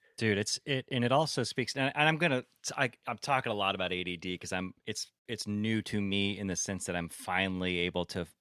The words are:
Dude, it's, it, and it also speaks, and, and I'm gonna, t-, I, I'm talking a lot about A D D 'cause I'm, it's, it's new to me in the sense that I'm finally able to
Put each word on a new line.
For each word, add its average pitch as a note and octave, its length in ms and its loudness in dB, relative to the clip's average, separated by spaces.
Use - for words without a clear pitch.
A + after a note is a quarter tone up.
Dude, G#2+ 200 4
it's, - 280 0
it, C3+ 240 -2
and B2 140 2
it A#2+ 80 4
also C#3+ 320 4
speaks, - 320 -2
and, C3+ 180 0
and D3+ 140 4
I'm D#3+ 100 4
gonna, C#3+ 260 2
t-, - 140 -6
I, C3+ 120 2
I'm A#2 120 -6
talking B2+ 340 0
a G#2+ 40 0
lot G2 200 2
about F2+ 160 0
A F2+ 100 -2
D F2 140 -4
D F2+ 220 -4
'cause - 160 -8
I'm, F#2 200 -2
it's, - 260 -6
it's A2+ 180 -6
new G#2+ 380 0
to G#2 160 -2
me G2 380 2
in G2+ 100 -4
the F2+ 80 0
sense F#2+ 300 -2
that F2+ 100 -2
I'm E2+ 140 -2
finally F#2 680 0
able F2 280 0
to F2+ 180 -4